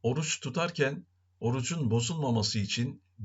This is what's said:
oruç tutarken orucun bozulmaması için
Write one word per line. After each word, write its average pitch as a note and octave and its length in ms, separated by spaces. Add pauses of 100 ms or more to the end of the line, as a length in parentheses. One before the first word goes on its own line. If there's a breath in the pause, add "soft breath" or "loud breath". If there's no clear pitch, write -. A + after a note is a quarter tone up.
oruç D3 380
tutarken C#3+ 640 (340)
orucun B2+ 500
bozulmaması A#2 680
için A#2 440 (220)